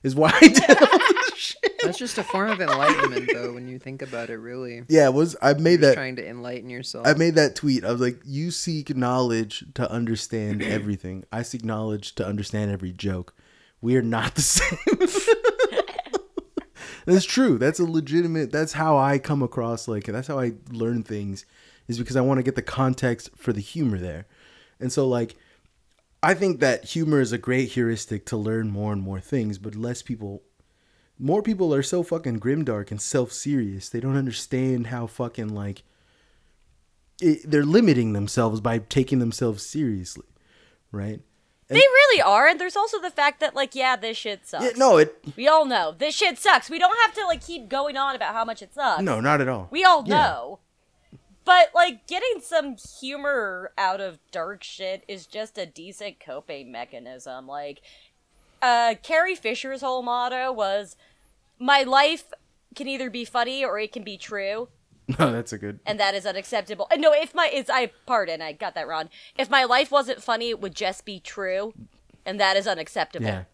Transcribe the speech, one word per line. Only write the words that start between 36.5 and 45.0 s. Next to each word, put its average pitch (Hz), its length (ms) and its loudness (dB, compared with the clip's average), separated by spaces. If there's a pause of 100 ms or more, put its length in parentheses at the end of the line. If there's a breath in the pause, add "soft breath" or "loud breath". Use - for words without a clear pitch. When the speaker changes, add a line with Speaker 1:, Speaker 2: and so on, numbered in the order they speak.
Speaker 1:
it, 156 280 2
they're 147 160 4
limiting 147 480 4
themselves 107 480 0
by 117 180 -2
taking 131 400 0
themselves 113 440 -2
seriously, 110 600 -6 (680 soft breath)
right? 104 300 -8 (460)
And - 100 -4
Speaker 3:
They 508 40 8
really 523 400 8
are, 214 260 6
and 320 140 2
there's 359 140 -6
also 415 260 -2
the 349 80 -8
fact 285 300 -2
that, 302 160 -2
like, 269 180 -4
yeah, 254 220 0
this 226 220 -8
shit 208 300 -10
sucks. 170 180 -6
Speaker 1:
Yeah, 240 100 0
no, 240 220 8
it 156 200 4 (180)